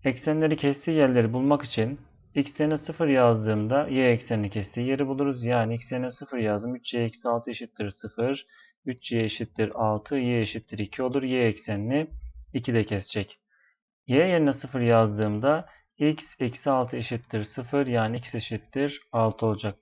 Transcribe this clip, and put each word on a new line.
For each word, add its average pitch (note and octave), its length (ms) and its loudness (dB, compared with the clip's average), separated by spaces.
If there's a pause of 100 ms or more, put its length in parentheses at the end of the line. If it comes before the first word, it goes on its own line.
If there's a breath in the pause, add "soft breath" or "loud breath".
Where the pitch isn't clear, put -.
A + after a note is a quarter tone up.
Eksenleri D3+ 540 0
kestiği C#3+ 400 0
yerleri B2 360 4
bulmak C#3 300 2
için A#2 360 -2 (360)
x - 240 -2
yerine D3+ 180 2
sıfır D#3+ 300 -2
yazdığımda A#2 800 4
y C3 220 4
eksenini A2 400 0
kestiği A2+ 380 -4
yeri C3+ 200 0
buluruz. C3+ 380 -2
Yani A#2 300 0
x A#2+ 160 -10
yerine B2+ 180 -4
sıfır B2+ 280 -10
yazdım. A2 380 -2
Üç - 180 -10
y A#2+ 100 0
eksi A#2 260 -4
altı A#2 220 -2
eşittir A2 380 -8
sıfır. B2+ 560 -4 (400 soft breath)
Üç - 260 -8
y A#2 120 2
eşittir A2 520 -4
altı, G#2+ 400 -2
y B2 260 2
eşittir A2 380 -6
iki G#2 240 -4
olur. C3 200 0
Y B2+ 240 2
eksenini A2+ 600 -2 (460)
iki B2 200 -2
de A2+ 100 4
kesecek. G2+ 560 -6 (680)
Y B2 100 4
yerine E3 360 4
sıfır C3+ 260 -6
yazdığımda A2+ 920 4 (280 loud breath)
x D3+ 420 0
eksi B2+ 300 -2
altı B2+ 280 0
eşittir A#2 460 -6
sıfır, C3+ 440 -2
yani A#2 300 0
x - 180 -10
eşittir C3+ 680 -4 (100)
altı A2+ 340 0
olacak. G#2 360 -2